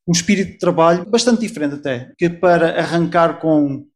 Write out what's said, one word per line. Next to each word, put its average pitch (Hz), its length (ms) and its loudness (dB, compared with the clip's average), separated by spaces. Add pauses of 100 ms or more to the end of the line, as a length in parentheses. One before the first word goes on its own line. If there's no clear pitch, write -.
um 175 40 0
espírito 185 420 -2
de - 40 -20
trabalho 170 500 2
bastante 233 340 0
diferente 151 340 -6
até, 131 420 -8
que 175 100 0
para 170 520 2
arrancar 165 600 0
com 147 460 0 (100)